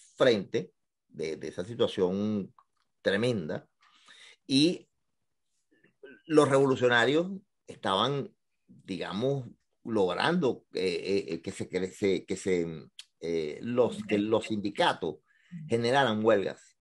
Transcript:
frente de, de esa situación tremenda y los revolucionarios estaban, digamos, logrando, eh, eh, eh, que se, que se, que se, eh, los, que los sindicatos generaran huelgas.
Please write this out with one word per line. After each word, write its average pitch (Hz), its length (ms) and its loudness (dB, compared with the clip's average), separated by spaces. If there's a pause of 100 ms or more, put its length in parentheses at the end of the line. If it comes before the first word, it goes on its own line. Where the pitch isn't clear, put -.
(160)
frente 113 580 2 (340)
de, 78 300 -8
de 73 100 -10
esa 90 180 -8
situación 101 880 -2 (480)
tremenda 101 680 -2 (760)
y 143 420 0 (1400)
los 151 240 6
revolucionarios 131 800 4 (340)
estaban, 117 640 0 (360)
digamos, 101 800 -6 (360)
logrando, 110 920 0
eh, - 80 -4 (220)
eh, 95 300 -2
eh, 82 80 -6
que 95 100 -8
se, - 160 -10
que 90 200 -4
se, 92 380 0
que 95 100 -6
se, 85 520 -2 (340)
eh, 80 400 -4
los, 117 440 0
que 107 140 0
los 107 260 0
sindicatos 101 720 -2 (500)
generaran 117 560 2
huelgas. 101 540 0 (140)